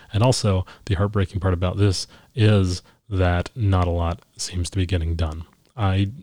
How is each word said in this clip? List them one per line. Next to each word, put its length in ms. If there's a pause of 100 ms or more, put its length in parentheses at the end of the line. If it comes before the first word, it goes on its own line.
(140)
And 80
also, 460 (180)
the 80
heartbreaking 460
part 160
about 220
this 280 (300)
is 480 (260)
that 460
not 320
a 40
lot 300 (160)
seems 320
to 80
be 80
getting 300
done. 300 (300)
I, 360 (120)